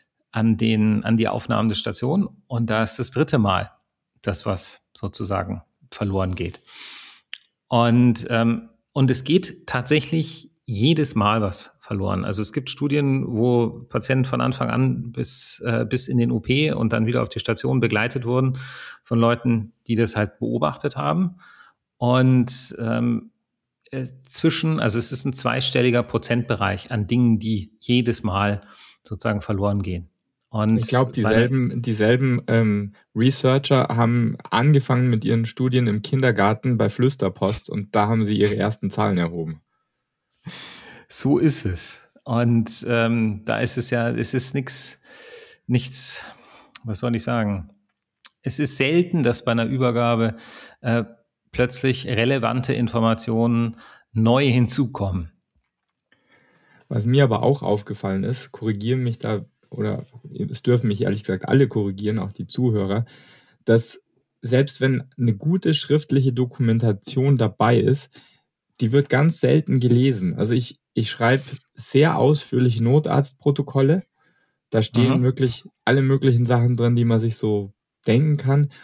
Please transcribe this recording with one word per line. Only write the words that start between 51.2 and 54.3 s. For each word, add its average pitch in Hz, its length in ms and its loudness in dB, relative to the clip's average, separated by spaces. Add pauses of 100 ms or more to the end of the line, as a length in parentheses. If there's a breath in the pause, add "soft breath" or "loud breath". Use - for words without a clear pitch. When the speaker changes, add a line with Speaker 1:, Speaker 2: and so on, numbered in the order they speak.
Speaker 1:
plötzlich 127 560 -2
relevante 123 640 0
Informationen 117 1040 0 (360 loud breath)
neu 117 340 4